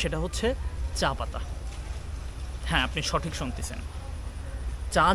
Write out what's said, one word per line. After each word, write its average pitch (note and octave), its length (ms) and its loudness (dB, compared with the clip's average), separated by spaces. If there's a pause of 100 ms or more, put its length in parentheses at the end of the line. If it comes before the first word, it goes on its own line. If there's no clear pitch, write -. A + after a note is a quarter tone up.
সেটা D#3 240 2
হচ্ছে F#3 220 0 (540)
চা D#3 180 6
পাতা। - 220 -2 (1300)
হ্যাঁ, D#3+ 180 6
আপনি D3+ 140 -2 (100)
সঠিক D#3+ 300 0
শুনতেছেন। - 380 -2 (1160)
চা E3 200 8